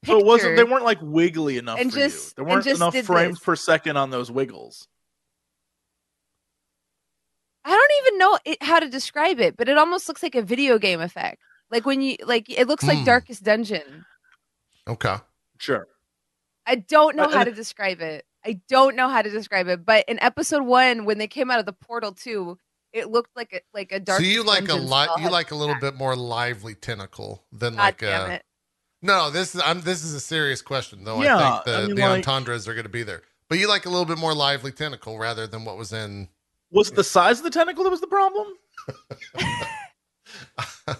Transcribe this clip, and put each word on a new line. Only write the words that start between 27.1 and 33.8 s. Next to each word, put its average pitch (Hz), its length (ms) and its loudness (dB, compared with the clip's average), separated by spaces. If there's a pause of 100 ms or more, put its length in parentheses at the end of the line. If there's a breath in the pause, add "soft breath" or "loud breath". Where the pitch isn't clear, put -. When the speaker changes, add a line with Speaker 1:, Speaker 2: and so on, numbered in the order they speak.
Speaker 3:
than 117 240 -6
Speaker 2:
God 104 60 -2
Speaker 3:
like 98 180 2
Speaker 2:
damn 95 300 -4
Speaker 3:
a 87 60 -8
Speaker 2:
it. - 80 -14 (580)
Speaker 3:
No, 175 280 0
this 170 260 -4
is, 175 100 -4
I'm, 170 160 -2
this 165 220 -4
is 156 100 -8
a 139 60 -8
serious 147 420 -4
question, 120 440 -8
though. 110 160 -4
Speaker 1:
Yeah, 269 160 4
Speaker 3:
I 143 140 4
think 110 140 -2
the, 120 120 -2
Speaker 1:
I 107 100 -2
mean, 101 80 -4
Speaker 3:
the - 80 0
Speaker 1:
like - 240 0
Speaker 3:
entendres 120 400 -4
are 113 80 -8
gonna 113 140 -10
be 117 140 -8
there. 95 180 -12 (280)
But 165 100 0
you 202 100 0
like 196 160 0